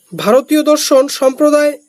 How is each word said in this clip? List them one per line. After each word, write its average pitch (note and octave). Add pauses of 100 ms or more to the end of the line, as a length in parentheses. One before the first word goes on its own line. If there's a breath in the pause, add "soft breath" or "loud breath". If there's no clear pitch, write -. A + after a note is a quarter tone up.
(160)
ভারতীয় B3+
দর্শন D4
সম্প্রদায় D4 (100)